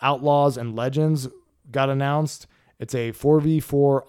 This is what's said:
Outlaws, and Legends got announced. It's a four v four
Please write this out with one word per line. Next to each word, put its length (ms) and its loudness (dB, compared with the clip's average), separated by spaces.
Outlaws, 540 2
and 180 -8
Legends 540 -2
got 180 0
announced. 600 -2
It's 160 -8
a 160 -4
four 260 2
v 220 0
four 480 0